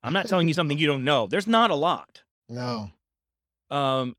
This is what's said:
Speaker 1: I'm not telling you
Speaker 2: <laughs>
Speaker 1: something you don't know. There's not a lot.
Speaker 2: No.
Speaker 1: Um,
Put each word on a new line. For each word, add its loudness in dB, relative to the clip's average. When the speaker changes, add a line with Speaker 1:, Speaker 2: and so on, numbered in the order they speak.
Speaker 1:
I'm -4
not 0
telling 2
you 2
Speaker 2:
<laughs> -
Speaker 1:
something 0
you 2
don't 0
know. 2
There's -2
not 4
a 0
lot. -4
Speaker 2:
No. -6
Speaker 1:
Um, -2